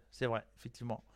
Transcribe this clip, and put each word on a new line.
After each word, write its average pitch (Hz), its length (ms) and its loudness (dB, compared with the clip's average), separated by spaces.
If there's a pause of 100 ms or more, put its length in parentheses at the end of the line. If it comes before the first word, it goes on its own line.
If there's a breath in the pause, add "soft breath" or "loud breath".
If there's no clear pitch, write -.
(120)
c'est - 140 2
vrai, 113 200 2 (120)
effectivement. 120 460 -4 (120 soft breath)